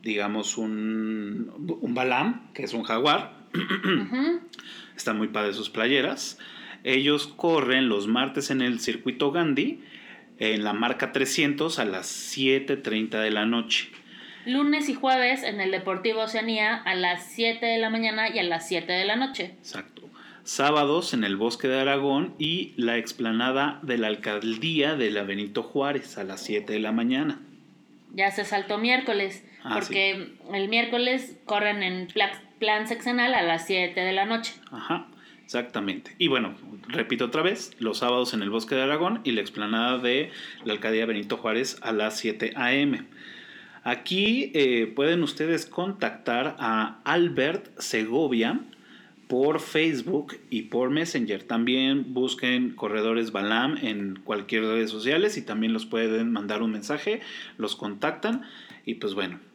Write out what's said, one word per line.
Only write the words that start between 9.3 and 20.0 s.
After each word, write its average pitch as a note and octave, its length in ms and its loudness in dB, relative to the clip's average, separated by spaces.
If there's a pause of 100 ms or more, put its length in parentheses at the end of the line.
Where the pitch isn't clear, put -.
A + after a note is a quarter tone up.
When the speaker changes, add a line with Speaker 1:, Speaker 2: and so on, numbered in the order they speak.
Speaker 1:
Gandhi E3+ 480 2 (580)
en G#2+ 260 0
la G#2+ 80 0
marca A#2+ 400 0
trescientos C#3+ 680 0
a B2 60 0
las F#2 220 -4
siete C3+ 720 0
treinta A2 440 -2
de G#2+ 100 2
la G#2+ 160 2
noche. A#2 420 0 (580)
Speaker 2:
Lunes D4 420 2
y C4 60 0
jueves C4 480 4
en G3+ 180 -4
el F#3+ 100 2
Deportivo F#3+ 520 0
Oceanía A3 540 0
a F#3+ 180 -2
las F3+ 320 0
siete A3+ 400 0
de A3+ 120 2
la A3+ 120 0
mañana A3 440 0
y A3+ 40 0
a F#3 60 2
las E3+ 240 0
siete E3+ 240 0
de F#3 120 2
la G#3+ 120 2
noche. C4 420 -4
Speaker 1:
Exacto. - 440 -14 (420)